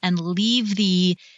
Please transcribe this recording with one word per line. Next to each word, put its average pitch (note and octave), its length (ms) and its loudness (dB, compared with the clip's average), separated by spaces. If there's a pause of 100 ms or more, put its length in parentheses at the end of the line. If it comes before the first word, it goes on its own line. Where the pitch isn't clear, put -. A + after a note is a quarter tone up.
and F3+ 160 0
leave G#3 560 -2
the F3+ 420 2 (200)